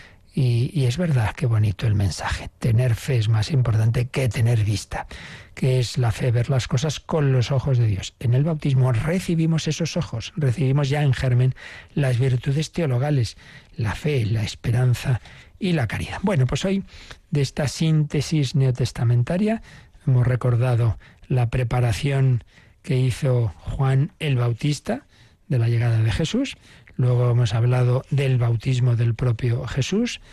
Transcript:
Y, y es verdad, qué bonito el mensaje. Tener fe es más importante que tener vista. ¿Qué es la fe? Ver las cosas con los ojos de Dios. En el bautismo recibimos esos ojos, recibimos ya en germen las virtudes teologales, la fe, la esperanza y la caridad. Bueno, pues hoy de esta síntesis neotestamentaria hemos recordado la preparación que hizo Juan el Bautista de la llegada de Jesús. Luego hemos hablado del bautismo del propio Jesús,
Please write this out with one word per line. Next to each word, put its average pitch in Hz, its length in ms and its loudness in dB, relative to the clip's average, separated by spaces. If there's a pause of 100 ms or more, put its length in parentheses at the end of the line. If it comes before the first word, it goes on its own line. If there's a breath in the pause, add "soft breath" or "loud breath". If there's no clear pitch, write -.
(340 loud breath)
Y, 123 360 2 (100)
y 131 60 2
es 123 120 0
verdad, 135 380 0
qué - 120 -2
bonito 107 400 0
el 104 80 2
mensaje. - 640 -2
Tener 120 340 2
fe 127 240 -2
es 110 100 0
más 110 220 0
importante 120 600 2
que 131 200 -2
tener 113 340 2
vista. - 440 -4 (480 loud breath)
¿Qué 131 240 0
es - 180 -2
la 120 140 2
fe? 131 180 -2
Ver 120 220 0
las 131 160 0
cosas 151 320 -2
con 147 320 0
los 123 200 2
ojos 131 280 2
de 117 80 4
Dios. 95 320 -4
En 120 160 2
el 139 80 4
bautismo 143 480 2
recibimos 160 760 0
esos 156 300 -4
ojos, - 380 -6
recibimos 135 540 0
ya 147 120 0
en 143 120 4
germen 127 420 2 (400 loud breath)
las 131 240 0
virtudes 135 520 0
teologales, 135 640 0 (400 loud breath)
la 104 200 -4
fe, 135 320 -2
la 110 160 -2
esperanza 123 800 0 (360 loud breath)
y 180 140 -2
la 139 160 0
caridad. - 340 -6
Bueno, 180 240 2
pues 143 200 -4
hoy 196 180 0 (480 loud breath)
de 147 100 0
esta 139 260 -2
síntesis 151 840 0
neotestamentaria 131 1120 0 (420 loud breath)
hemos 123 220 4
recordado 120 720 0 (280 loud breath)
la 123 220 0
preparación 127 920 0 (400 loud breath)
que 131 160 0
hizo 123 580 0
Juan 135 640 0
el 147 160 -2
Bautista 143 720 -2 (400 soft breath)
de 135 100 -2
la 117 100 2
llegada 117 300 2
de 110 140 2
Jesús. 240 460 -2 (380 loud breath)
Luego 123 340 2
hemos 120 240 2
hablado 123 560 2
del 135 300 0
bautismo 120 560 0
del 117 180 0
propio 123 540 -2
Jesús, 202 520 -2 (140)